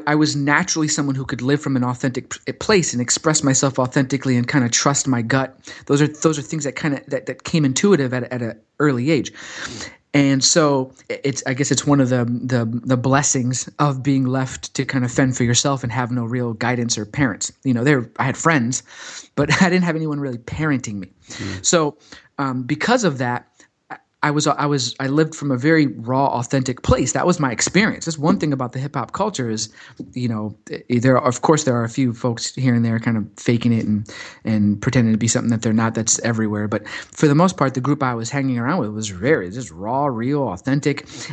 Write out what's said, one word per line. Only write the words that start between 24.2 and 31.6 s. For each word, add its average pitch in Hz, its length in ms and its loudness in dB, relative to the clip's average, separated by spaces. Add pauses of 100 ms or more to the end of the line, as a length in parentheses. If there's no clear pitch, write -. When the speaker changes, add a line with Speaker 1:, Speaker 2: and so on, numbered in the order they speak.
Speaker 1:
I 147 80 2
was, 151 160 2
I 143 180 0
was, 139 340 0
I 135 80 -4
lived 156 280 2
from 143 160 -4
a 127 60 0
very 151 300 4
raw, 127 420 -2
authentic 123 520 -2
place. 127 300 2
That 135 160 0
was 180 120 2
my 135 120 0
experience. 170 540 0
That's 160 120 -6
one 160 220 2
thing 156 120 0
about 131 200 -4
the 131 80 -8
hip 139 160 -6
hop 120 160 -6
culture 196 360 -4
is, 110 240 -6 (420)
you 123 140 -4
know, 107 380 -6
th-, 123 380 -2
there, 127 140 6
of 120 260 0
course, 156 220 4